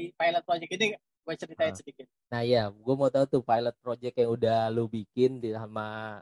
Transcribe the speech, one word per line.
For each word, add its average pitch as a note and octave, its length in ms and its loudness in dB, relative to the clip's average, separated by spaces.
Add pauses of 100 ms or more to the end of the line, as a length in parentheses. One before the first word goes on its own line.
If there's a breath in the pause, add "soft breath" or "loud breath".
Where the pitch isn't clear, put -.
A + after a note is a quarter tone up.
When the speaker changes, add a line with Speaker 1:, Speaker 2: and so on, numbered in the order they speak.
(100)
Speaker 1:
pilot E3+ 320 0
project E3+ 300 -2
ini F#3+ 220 0
gue - 400 -14
ceritain D#3+ 340 -4
Speaker 2:
Heeh. - 80 -6
Speaker 1:
sedikit. - 300 -18 (220)
Speaker 2:
Nah, A#2+ 140 -4
iya, A#2+ 260 2
gue G#2+ 260 -2
mau C#3 140 2
tahu C#3 180 4
tuh C3+ 160 2
pilot A#2 360 2
project A#2+ 360 -6
yang A#2 160 2
udah A2+ 280 2 (100)
lu A#2 180 0
bikin B2 520 0
di, A#2 120 -4
sama, A2 720 -8